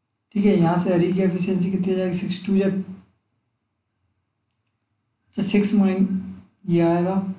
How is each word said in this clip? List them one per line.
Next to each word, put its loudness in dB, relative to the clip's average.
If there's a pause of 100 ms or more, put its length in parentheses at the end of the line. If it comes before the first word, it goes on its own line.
(340)
ठीक 0
है, 4
यहाँ 2
से 0
हरी 2
की 0
एफिशिएंसी 0
कितनी -2
आ 0
जाएगी, -2
सिक्स -4
टू 0
जा, 2 (2500)
अच्छा -6
सिक्स 2
माइन-, 2 (640)
ये 2
आएगा, 0 (220)